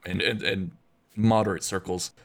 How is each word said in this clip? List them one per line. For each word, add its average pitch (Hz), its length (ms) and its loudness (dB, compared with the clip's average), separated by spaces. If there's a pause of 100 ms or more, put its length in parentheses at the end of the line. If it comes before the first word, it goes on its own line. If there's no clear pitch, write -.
and, 92 160 -4
and, 107 220 0
and 92 280 -2 (440)
moderate 107 480 4
circles. 90 480 -4 (140)